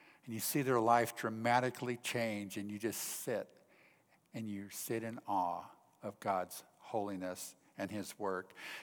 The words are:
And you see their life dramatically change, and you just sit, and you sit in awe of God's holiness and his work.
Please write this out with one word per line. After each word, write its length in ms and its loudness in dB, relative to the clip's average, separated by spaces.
And 100 -6
you 60 -2
see 200 2
their 200 6
life 360 6
dramatically 840 2
change, 560 -2
and 120 -4
you 80 -6
just 460 -4
sit, 240 0
and 120 -6
you 240 -4
sit 320 -4
in 240 -8
awe 380 0
of 180 -8
God's 420 0
holiness 760 -4
and 120 -4
his 280 -6
work. 340 -2